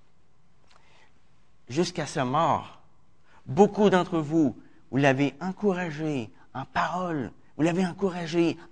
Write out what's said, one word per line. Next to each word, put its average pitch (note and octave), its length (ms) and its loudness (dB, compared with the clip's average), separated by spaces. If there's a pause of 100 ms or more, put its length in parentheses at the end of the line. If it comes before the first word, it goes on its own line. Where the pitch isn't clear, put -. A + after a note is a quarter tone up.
(1700)
Jusqu'à D#3+ 380 -2
sa C#3 180 -2
mort, C3+ 560 0 (640)
beaucoup G3+ 420 4
d'entre F3+ 300 2
vous, D#3 420 0 (300)
vous A#2 60 -2
l'avez C#3 440 2
encouragée D#3+ 880 -4 (220)
en C3 120 -8
parole, E3 640 -4 (260)
vous - 60 0
l'avez F3 240 2
encouragée E3+ 720 -2 (140)